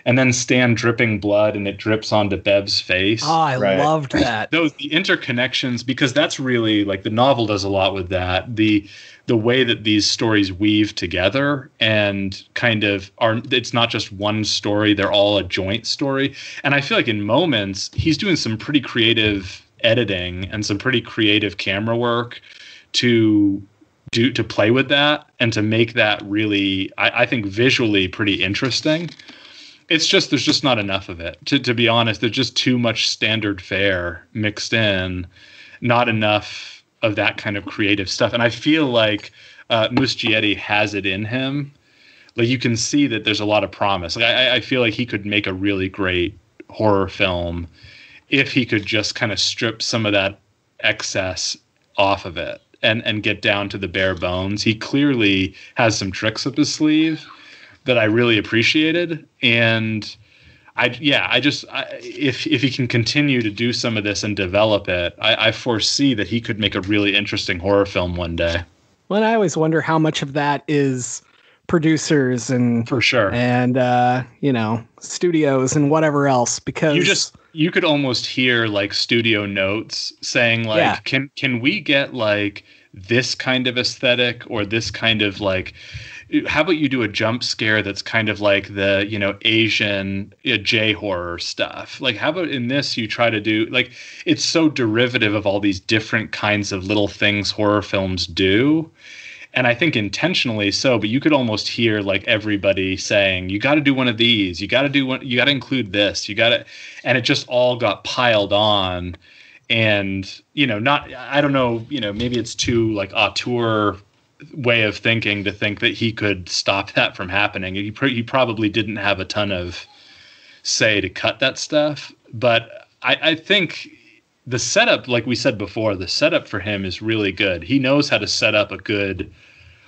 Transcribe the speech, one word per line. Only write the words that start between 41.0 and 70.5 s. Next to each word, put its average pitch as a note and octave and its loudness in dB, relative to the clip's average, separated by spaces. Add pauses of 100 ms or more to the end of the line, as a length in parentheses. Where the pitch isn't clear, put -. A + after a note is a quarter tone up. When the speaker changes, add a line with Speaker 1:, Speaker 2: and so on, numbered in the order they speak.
Speaker 1:
in F#2+ -2
him. C3+ -4 (640)
Like, A#2 2
you B2+ 0
can A#2+ 0
see C#3+ 2
that A2 -2
there's G#2+ 2
a G#2 -2
lot G#2+ 4
of F#2+ -4
promise. F#2+ -2
Like, A2+ 0
I, B2 2
I, B2 2
I - -2
feel C3+ 0
like A2+ 0
he A#2+ -4
could G2+ -6
make G#2 0
a F#2+ -4
really F#2+ 0
great F2+ -2 (320)
horror G2 2
film F2 -2 (640)
if C#3 0
he A#2+ 0
could G2+ 0
just G#2+ -2
kind A2+ -2
of F#2 -4
strip - -2
some A2+ -2
of G#2 0
that G2 0 (420)
excess F#2+ -2 (400)
off G2 2
of F2 -12
it C#2 -8 (220)
and, A#2 0
and G#2+ -2
get G#2 -2
down G2+ 0
to G#2+ -8
the F#2+ -4
bare F#2+ 0
bones. F#2 -4
He A2+ 2
clearly A2+ 0 (220)
has A2+ 4
some G2 -4
tricks - -4
up C3+ -6
his D3 2
sleeve D#3 2 (600)
that B2 4
I A2 4
really A2+ 4
appreciated. D#3 0 (160)
And A2+ 2 (640)
I, B2 2
yeah, C3 2
I B2 2
just, - 0
I, C3 -6 (160)
if, B2 -4
if D3+ 0
he B2+ 2
can B2+ -2
continue B2+ 0
to A2 -2
do A#2 -2
some A#2 -4
of G2+ -2
this G#2 -4
and G#2 -2
develop G2 2
it, F2 -2
I, A2 2
I A2+ 4
foresee B2 0
that G2+ -2
he A#2 -2
could A2+ -6
make G2+ 0
a G2+ -2
really G2+ 2
interesting G2+ -4
horror G2 2
film F2+ -2
one E2+ -4
day. E2+ 0 (460)
Speaker 2:
Well, G3 -2
and - 2
I A3 2
always G3 0
wonder D#3+ 2
how D#3+ 2
much D#3 0
of C#3 -6
that C#3+ -2